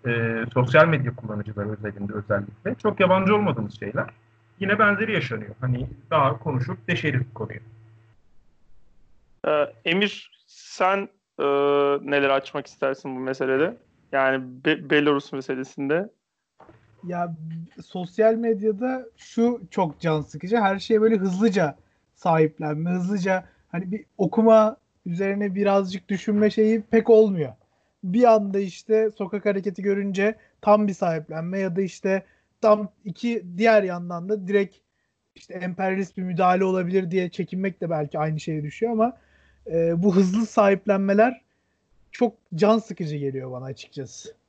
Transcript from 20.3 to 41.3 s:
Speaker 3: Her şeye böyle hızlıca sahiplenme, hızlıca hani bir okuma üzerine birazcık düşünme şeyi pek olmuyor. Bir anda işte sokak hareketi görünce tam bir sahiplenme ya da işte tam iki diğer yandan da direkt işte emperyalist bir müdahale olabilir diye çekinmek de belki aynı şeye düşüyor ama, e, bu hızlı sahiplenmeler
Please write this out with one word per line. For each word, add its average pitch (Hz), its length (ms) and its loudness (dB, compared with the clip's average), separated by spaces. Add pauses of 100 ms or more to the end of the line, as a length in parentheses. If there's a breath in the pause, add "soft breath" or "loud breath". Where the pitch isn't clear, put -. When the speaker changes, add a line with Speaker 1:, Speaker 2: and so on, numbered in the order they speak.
Speaker 3:
Her 196 220 2
şeye 214 220 2
böyle 226 160 4
hızlıca 190 580 0 (400)
sahiplenme, 156 720 0
hızlıca 185 560 -2 (260 soft breath)
hani 180 200 -6
bir 214 140 -8 (120)
okuma 220 600 4 (280)
üzerine 196 500 -4
birazcık 196 540 0
düşünme 208 400 2
şeyi 214 320 2
pek 226 280 2
olmuyor. 196 440 6 (500)
Bir 202 200 2
anda 202 360 4
işte 214 580 0
sokak 196 280 -6
hareketi 196 360 -2
görünce 196 540 0 (260 soft breath)
tam 214 260 4
bir 196 60 -2
sahiplenme 165 680 -4
ya 190 160 -4
da 190 60 -2
işte 190 440 -4 (360 soft breath)
tam 214 280 4 (160)
iki 214 400 -6 (120)
diğer 220 260 4
yandan 175 460 -6
da 202 180 -4
direkt 202 280 0 (600)
işte - 180 -20
emperyalist 185 640 -4
bir 190 60 -6
müdahale 180 400 2
olabilir 185 480 0
diye 180 180 -2
çekinmek 185 520 -6
de 170 80 -6
belki 151 300 -4
aynı 156 200 -2
şeye 156 240 -6
düşüyor 220 280 -4
ama, 226 260 0 (540 soft breath)
e, 170 320 0
bu 196 120 4
hızlı 196 300 4
sahiplenmeler 196 960 2 (680)